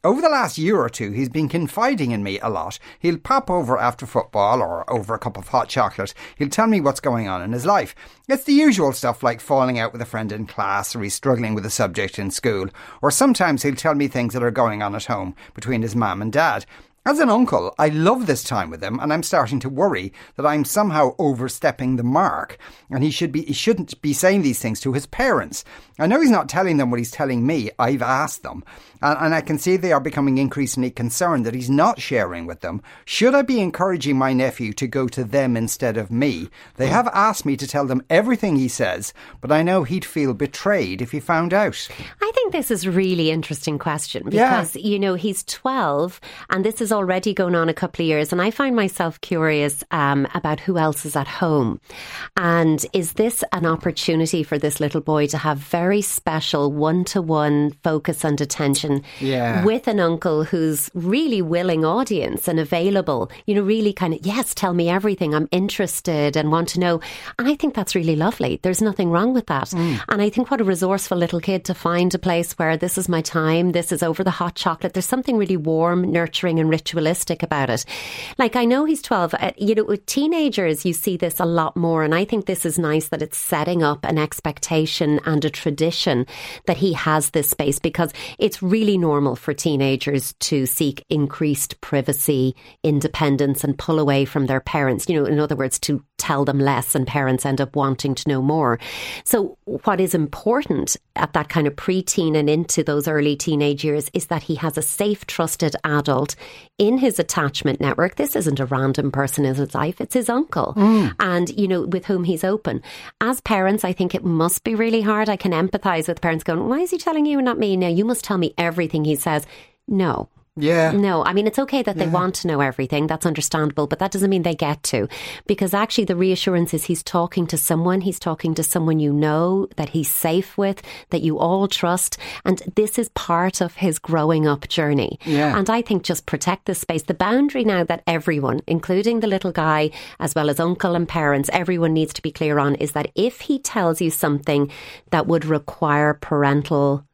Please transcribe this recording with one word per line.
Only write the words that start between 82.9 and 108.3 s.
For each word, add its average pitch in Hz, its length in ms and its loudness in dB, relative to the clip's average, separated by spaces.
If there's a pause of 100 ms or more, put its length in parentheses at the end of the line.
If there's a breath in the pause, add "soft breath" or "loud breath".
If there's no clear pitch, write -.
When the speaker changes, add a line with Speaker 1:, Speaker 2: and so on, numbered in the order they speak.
Speaker 2:
that 151 140 -4
it's - 160 -8
setting 165 440 0
up 147 220 2
an 156 140 0
expectation 151 1080 0
and 156 200 0
a 151 60 0
tradition 151 760 0 (400 loud breath)
that 170 120 0
he 175 140 2
has 156 380 0
this 147 200 0
space, 143 280 0
because 160 340 -2 (260 loud breath)
it's 202 240 0
really 208 360 2
normal 143 380 2
for - 160 -6
teenagers 139 880 0
to 135 260 0
seek 143 440 -2
increased 147 720 -2
privacy, 135 720 0 (280 loud breath)
independence 143 800 2
and 143 140 0
pull 160 200 0
away 139 260 2
from 135 220 -2
their 131 140 0
parents. 135 480 -2
You 170 80 2
know, 143 100 2
in 147 120 2
other 151 180 0
words, 135 240 -2
to 143 220 -2 (140)
tell 143 280 0
them 139 140 2
less, 139 360 0
and 131 120 0
parents 131 400 0
end 135 140 0
up 135 160 -2
wanting 135 380 0
to - 140 -4
know 135 140 2
more. 139 360 2 (460 loud breath)
So 208 400 -2
what 196 360 -2
is 185 140 2
important 170 840 0 (180)
at - 180 -2
that 151 160 -2
kind 156 180 2
of 143 100 -2
preteen 180 600 0
and 147 140 4
into 160 320 2
those 147 240 0
early 147 300 2
teenage 147 480 0
years 147 280 0
is - 140 -2
that 165 160 -4
he 160 140 -4
has 156 200 -2
a 151 60 -2
safe, - 440 -2
trusted 160 580 -2
adult 147 500 0 (420 loud breath)
in 214 220 4
his 226 220 2
attachment 147 600 0
network. 147 360 0
This 285 180 -2